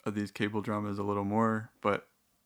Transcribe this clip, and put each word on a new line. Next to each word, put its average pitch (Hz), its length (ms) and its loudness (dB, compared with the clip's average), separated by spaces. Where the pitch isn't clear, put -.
of 107 100 -2
these 104 160 -2
cable 104 300 0
dramas 104 360 -2
a 101 60 -2
little 101 220 0
more, 110 440 2
but 101 260 0